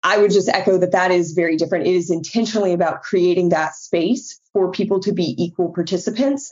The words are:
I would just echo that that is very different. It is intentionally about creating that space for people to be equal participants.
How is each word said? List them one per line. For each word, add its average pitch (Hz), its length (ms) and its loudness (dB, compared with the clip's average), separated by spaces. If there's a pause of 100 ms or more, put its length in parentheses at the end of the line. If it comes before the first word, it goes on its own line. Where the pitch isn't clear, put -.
I 196 160 2
would 208 140 4
just 196 160 2
echo 185 300 2
that 180 140 0
that 185 200 2
is 175 200 0
very 165 240 0
different. 165 300 -2
It 180 80 2
is 170 160 0
intentionally 208 640 -2
about 175 300 -2
creating 180 480 2
that 156 260 -2
space - 640 -4 (120)
for 185 200 0
people - 280 -2
to 202 120 -2
be 170 280 -2
equal 175 320 -2
participants. 214 800 -4